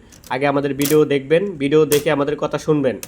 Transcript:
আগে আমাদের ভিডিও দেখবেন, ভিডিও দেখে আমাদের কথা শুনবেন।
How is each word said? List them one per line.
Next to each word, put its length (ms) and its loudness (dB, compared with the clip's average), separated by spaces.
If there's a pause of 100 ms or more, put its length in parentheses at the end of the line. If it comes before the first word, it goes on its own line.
(300)
আগে 160 -2
আমাদের 280 0
ভিডিও 300 2
দেখবেন, 480 0
ভিডিও 340 2
দেখে 240 0
আমাদের 260 -2
কথা 220 -4
শুনবেন। 500 -2